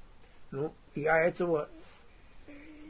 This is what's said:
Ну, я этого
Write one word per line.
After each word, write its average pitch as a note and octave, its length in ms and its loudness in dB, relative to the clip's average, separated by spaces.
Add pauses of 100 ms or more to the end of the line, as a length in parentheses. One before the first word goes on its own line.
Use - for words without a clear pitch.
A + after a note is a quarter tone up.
(520)
Ну, C#3+ 220 -4 (200)
я D#3 260 4
этого E3 480 2 (1200)